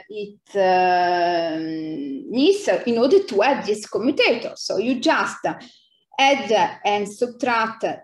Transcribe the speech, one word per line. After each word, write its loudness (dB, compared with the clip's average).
it, -14
uh, 2
needs -2
in 0
order 4
to 0
add 0
this -4
commutator. 0
So -6
you -2
just -2
add 2
and -2
subtract -2